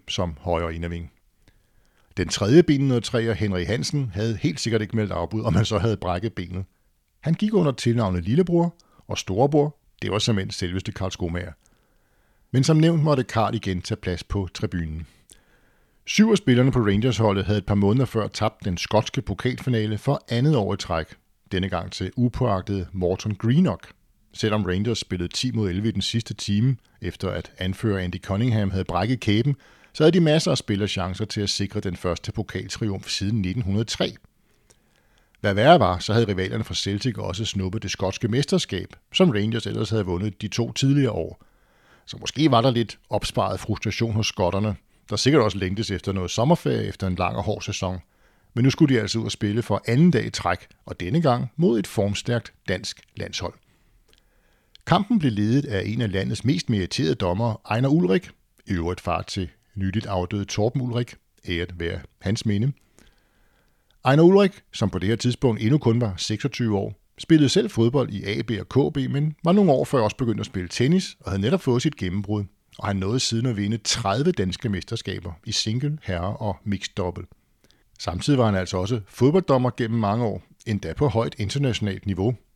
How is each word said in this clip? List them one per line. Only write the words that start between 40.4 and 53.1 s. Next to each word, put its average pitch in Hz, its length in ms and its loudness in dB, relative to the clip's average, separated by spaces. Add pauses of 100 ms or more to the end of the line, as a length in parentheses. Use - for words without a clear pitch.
de 107 60 -6
to 120 240 -4
tidligere 135 400 2
år. - 320 -8 (600)
Så - 160 -16
måske 147 300 0
var 117 100 6
der 131 100 6
lidt 117 280 -2 (120)
opsparet 95 500 -2
frustration 113 520 -2
hos 107 140 0
skotterne, 98 500 0 (340)
der 107 60 -4
sikkert 135 260 4
også 101 160 0
længtes 95 320 -2
efter 98 220 -4
noget 92 180 -2
sommerferie 127 540 2
efter 98 220 -6
en 92 80 0
lang 87 220 -2
og 101 60 -4
hård - 200 -4
sæson. 92 360 -6 (560)
Men 117 100 2
nu 135 60 6
skulle 135 240 4
de 113 60 4
altså 104 180 -2
ud 110 60 -4
og 110 80 -4
spille 107 300 -2
for - 260 -2
anden 147 220 6
dag 110 160 2
i - 40 -6
træk, - 360 -4 (200)
og - 140 -12
denne 107 220 0
gang 127 340 0
mod 208 220 2
et 190 80 -2
formstærkt 107 640 -2 (160)
dansk - 320 -6 (160)